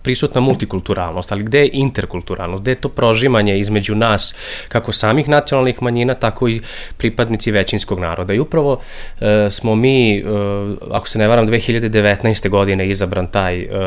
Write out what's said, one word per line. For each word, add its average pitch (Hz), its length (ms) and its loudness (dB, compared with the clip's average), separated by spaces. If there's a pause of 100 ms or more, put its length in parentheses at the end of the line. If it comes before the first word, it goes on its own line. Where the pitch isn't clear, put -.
prisutna 127 380 0
multikulturalnost, 95 920 -2
ali 101 100 -4
gde 113 180 2
je 143 120 4
interkulturalnost, 95 880 -4
gde 127 80 -2
je 127 140 -2
to 131 40 -2
prožimanje 113 680 4
između 104 360 0
nas, 110 400 2 (340)
kako 113 240 -2
samih 127 360 2
nacionalnih 139 540 2
manjina, 123 320 0
tako 120 340 -2
i 113 120 -2 (360)
pripadnici 113 540 -2
većinskog 101 500 0
naroda. 90 340 -2
I 117 60 2
upravo, 143 360 0 (440)
e, 104 300 4
smo 110 240 -2
mi, 117 440 4
e, - 40 -6 (680)
ako - 160 -4
se 123 100 -4
ne 107 100 4
varam, 113 180 6
dve 113 120 2
hiljade 113 300 0
devetnaeste 104 600 2
godine 98 400 2
izabran 95 380 -2
taj, 90 360 -2
e, - 60 -8 (180)